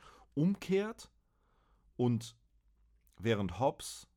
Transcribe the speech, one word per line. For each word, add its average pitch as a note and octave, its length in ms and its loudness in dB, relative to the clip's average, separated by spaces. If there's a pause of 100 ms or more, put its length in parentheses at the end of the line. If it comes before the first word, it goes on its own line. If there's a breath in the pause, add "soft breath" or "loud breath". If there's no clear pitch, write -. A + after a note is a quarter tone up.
(340 loud breath)
umkehrt. G3 760 0 (840)
Und A#2+ 400 0 (840)
während G2+ 400 0
Hobbes - 580 -2